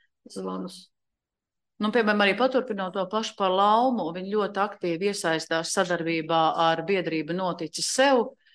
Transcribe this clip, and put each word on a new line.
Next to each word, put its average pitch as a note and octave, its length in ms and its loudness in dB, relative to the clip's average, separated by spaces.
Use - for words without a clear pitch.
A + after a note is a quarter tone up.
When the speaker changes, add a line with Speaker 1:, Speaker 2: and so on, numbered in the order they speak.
Speaker 1:
zvanus. F#3 640 -12
Speaker 2:
Nu, D#4 140 0
piemēram, G#3+ 300 2
arī G3 100 4
paturpinot A3 640 -2
to F#3+ 100 -2
pašu A3 320 -4
par F#3+ 160 2
Laumu, G#3 560 4
viņi F#3 240 -8
ļoti G3+ 300 0
aktīvi F#3 480 -2
iesaistās E3 640 -2
sadarbībā E3 640 0
ar E3 240 2
biedrību E3 560 -2
Notici F3 480 -6
sev, C4 460 2